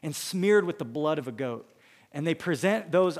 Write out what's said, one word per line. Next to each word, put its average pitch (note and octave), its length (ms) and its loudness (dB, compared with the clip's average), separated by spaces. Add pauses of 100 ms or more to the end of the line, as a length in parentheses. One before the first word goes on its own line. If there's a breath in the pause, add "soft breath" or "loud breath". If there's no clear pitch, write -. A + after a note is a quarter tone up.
and D3+ 120 -6
smeared G3 500 4
with E3+ 120 -4
the D3+ 80 -6
blood D3+ 320 -2
of C3 100 -6
a B2+ 40 -8
goat. A#2 360 -6 (440 soft breath)
And D3 160 -4
they D#3+ 80 2
present F3 560 -2
those, F3+ 280 4